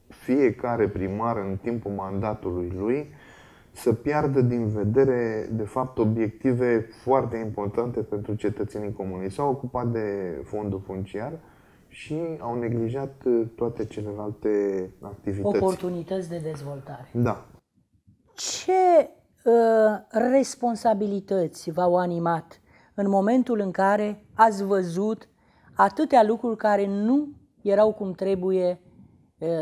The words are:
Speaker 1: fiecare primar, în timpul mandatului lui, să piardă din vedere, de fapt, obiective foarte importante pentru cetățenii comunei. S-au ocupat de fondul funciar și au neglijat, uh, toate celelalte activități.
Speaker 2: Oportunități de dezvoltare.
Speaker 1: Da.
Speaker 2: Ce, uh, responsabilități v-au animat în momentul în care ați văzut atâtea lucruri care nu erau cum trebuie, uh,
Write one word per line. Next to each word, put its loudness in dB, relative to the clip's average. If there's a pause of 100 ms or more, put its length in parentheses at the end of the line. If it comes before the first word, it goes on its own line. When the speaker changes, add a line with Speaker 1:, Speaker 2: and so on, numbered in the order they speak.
Speaker 1:
fiecare 0
primar, -4
în -4
timpul -4
mandatului -4
lui, -2 (680)
să 0
piardă 0
din 2
vedere, 0
de -2
fapt, -6
obiective 0 (160)
foarte 0
importante -4
pentru -6
cetățenii -4
comunei. -8
S-au -2
ocupat -4
de -4
fondul -6
funciar -8 (560)
și -10 (220)
au -6
neglijat, -4
uh, 2
toate -4
celelalte -6 (520)
activități. -4
Speaker 2:
Oportunități -2
de -8
dezvoltare. -12
Speaker 1:
Da. 0 (880)
Speaker 2:
Ce, 4 (340)
uh, 6 (800)
responsabilități 0
v-au 2
animat -2 (340)
în 0
momentul 2
în -2
care 0 (100)
ați 4
văzut -2 (460)
atâtea 4
lucruri 0
care 2
nu 0 (340)
erau 4
cum -6
trebuie, 0 (580)
uh, -4 (140)